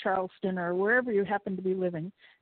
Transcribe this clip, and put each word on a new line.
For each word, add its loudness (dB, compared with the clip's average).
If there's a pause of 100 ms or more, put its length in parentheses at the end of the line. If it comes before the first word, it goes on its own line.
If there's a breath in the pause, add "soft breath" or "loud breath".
Charleston -2
or -2
wherever 2
you 2
happen -2
to -6
be 0
living, -2 (300 soft breath)